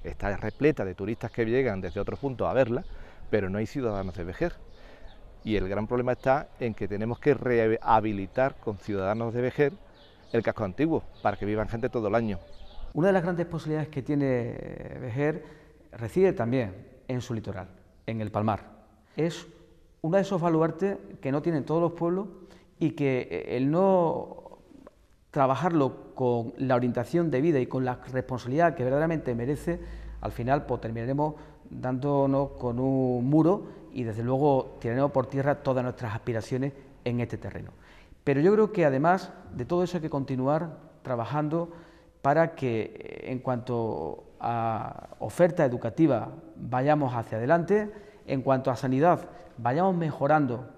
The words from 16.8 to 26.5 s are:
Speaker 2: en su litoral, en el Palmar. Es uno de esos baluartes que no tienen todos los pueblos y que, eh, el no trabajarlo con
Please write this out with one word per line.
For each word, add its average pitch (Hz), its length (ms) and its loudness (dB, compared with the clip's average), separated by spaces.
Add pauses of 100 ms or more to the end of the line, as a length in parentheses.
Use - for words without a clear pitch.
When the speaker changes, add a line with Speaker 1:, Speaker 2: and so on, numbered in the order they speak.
Speaker 2:
en 123 100 -2
su 120 140 -6
litoral, 95 340 -8 (400)
en 113 140 -6
el 104 100 -6
Palmar. 107 300 0 (560)
Es 160 300 -2 (520)
uno 160 160 0
de 196 60 6
esos 196 180 0
baluartes 165 580 2 (240)
que 135 120 -2
no 147 80 0
tienen 151 240 0
todos 160 160 2
los 165 100 2
pueblos 180 380 -2 (500)
y 156 120 2
que, 131 380 0
eh, 87 280 -4
el 135 120 2
no 175 760 2 (840)
trabajarlo 135 840 2
con 120 420 0